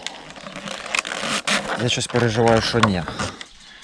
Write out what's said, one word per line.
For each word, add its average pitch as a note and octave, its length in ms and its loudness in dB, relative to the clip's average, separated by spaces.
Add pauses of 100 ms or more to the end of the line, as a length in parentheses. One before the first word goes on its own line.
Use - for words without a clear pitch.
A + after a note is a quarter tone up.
(1800)
Я A#2+ 60 2
щось - 180 0
переживаю, A#2 540 6
що - 180 0
ні. G2+ 240 4 (800)